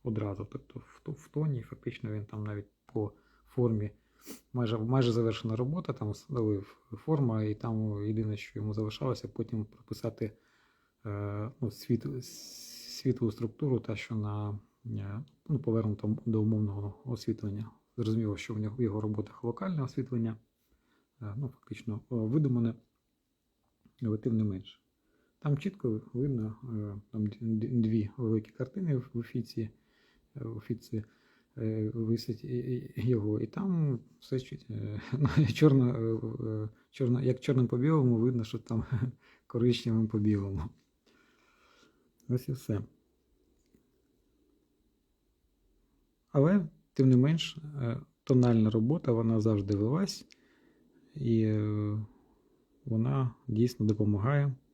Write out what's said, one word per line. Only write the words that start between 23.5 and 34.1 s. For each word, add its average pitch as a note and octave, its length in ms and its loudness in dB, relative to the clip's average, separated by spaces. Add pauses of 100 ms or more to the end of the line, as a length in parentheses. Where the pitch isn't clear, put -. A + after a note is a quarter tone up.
але A2 160 0
тим A2+ 200 0
не G#2+ 60 2
менше. G2+ 360 -4 (600)
Там D3 180 0
чітко A#2+ 440 -4 (120)
видно, A#2+ 500 -2
е, G#2 380 -6 (100)
там G#2+ 160 0
д-, G2+ 140 -6
д-, A2 260 -2
дві A2 500 2
великі A2 340 0
картини D#3+ 440 -4
в A#2+ 180 -4
Уфіці, A#2 480 -6 (720)
е, B2+ 80 -10
в A2+ 140 -8
Уфіці, A2 460 -6 (540)
е, A2 360 -2
висить A2+ 500 -2
і, B2 520 -4
і, B2 120 -2
його, G#2+ 320 2
і A2+ 80 -2
там D#3+ 520 0 (200)